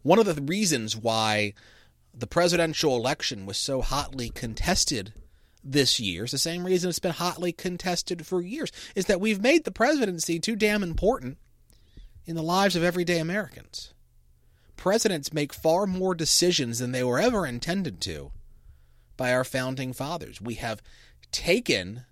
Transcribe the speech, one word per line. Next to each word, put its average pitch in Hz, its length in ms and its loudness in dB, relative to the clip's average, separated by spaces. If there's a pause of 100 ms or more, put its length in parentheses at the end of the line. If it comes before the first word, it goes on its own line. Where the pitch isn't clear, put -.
One 170 160 6
of 226 80 6
the 156 160 -2
reasons 143 540 0
why 110 580 2 (600)
the 117 140 -8
presidential 165 680 2
election 120 500 -2
was 98 120 -6
so 131 240 -2
hotly 135 480 -2
contested 113 840 -2 (500)
this 135 360 2
year 95 240 -2
is 123 80 -6
the 139 60 -4
same 175 280 -2
reason 180 240 2
it's 160 100 -4
been 175 120 -2
hotly 175 400 -2
contested 175 760 -4
for 185 160 -2
years, 233 300 -6 (240)
is 185 100 0
that 185 140 2
we've 202 220 0
made 302 240 6
the 202 60 -2
presidency 196 680 0
too 226 160 -2
damn 208 280 2
important 170 540 0 (880)
in 165 100 -8
the 160 80 -4
lives 185 320 4
of 165 80 2
everyday 175 360 2
Americans. - 760 -6 (840)
Presidents 185 560 0
make 147 200 -2
far 175 320 2
more 185 300 0
decisions 156 640 2
than 123 120 -2
they 127 120 0
were 123 160 2
ever 214 260 2
intended 127 560 -4
to 73 300 -8 (840)
by 123 160 0
our 127 100 2
founding 131 480 -4
fathers. 139 480 -8
We 110 160 -6
have 113 260 -6 (500)
taken 123 800 0